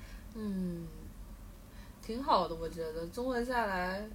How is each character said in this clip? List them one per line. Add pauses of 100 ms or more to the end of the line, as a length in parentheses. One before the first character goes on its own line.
(360)
嗯， (1160)
挺
好
的，
我
觉
得。
综
合
下
来，